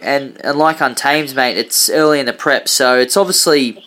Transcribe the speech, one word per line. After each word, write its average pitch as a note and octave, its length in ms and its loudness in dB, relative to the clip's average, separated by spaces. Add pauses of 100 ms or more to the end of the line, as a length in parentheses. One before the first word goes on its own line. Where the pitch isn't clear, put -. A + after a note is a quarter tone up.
and, C#3 420 -4
and C#3+ 120 -2
like D#3 240 0
Untamed, C#3 540 -2
mate, B2+ 220 0
it's - 320 -2
early D3+ 300 2
in C3 60 -2
the A#2+ 60 -4
prep, - 380 -2
so B2+ 280 2
it's B2+ 200 2
obviously D3+ 680 0